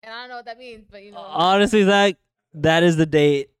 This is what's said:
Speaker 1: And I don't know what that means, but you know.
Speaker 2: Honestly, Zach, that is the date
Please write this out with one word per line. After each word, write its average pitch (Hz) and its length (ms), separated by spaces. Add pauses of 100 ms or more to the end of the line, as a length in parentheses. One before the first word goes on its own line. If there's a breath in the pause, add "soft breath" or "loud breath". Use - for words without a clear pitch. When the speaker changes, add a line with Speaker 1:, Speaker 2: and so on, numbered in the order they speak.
Speaker 1:
And 226 120
I 233 60
don't 247 100
know 247 60
what 240 100
that 233 120
means, 226 320
but 202 120
you 208 100
know. 208 60
Speaker 2:
Honestly, 196 640
Zach, 202 320 (380)
that 160 280
is 175 140
the 160 100
date 147 440 (100)